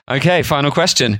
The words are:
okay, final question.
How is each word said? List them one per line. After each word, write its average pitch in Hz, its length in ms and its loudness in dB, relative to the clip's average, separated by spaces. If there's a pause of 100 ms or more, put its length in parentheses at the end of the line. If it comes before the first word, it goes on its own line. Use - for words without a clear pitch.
(100)
okay, 147 320 2
final 143 300 0
question. 127 480 0